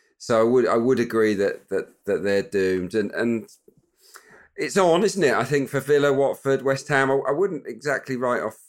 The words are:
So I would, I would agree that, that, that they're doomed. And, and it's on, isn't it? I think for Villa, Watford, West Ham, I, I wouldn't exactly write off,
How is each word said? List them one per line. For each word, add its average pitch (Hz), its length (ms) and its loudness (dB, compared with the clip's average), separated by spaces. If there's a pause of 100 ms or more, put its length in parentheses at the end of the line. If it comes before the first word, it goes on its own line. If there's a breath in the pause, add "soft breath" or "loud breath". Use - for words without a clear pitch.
(180 soft breath)
So 117 220 0
I 113 40 6
would, 120 220 4
I 120 120 2
would 120 240 2
agree 110 320 2
that, 98 340 -2
that, 95 220 -4 (160)
that 90 180 -2
they're 101 180 0
doomed. 92 520 -2
And, 104 180 -2
and 113 380 -4 (1080 loud breath)
it's 151 220 -4
on, 180 260 4
isn't 190 180 0
it? 131 120 4
I 104 100 0
think 139 240 -2
for 135 140 -4
Villa, 143 320 2
Watford, 135 480 0
West 135 260 -2
Ham, 135 240 2
I, 139 40 2 (120)
I 135 40 0
wouldn't 160 360 -2
exactly 131 480 -6
write 120 280 -2
off, 110 260 -8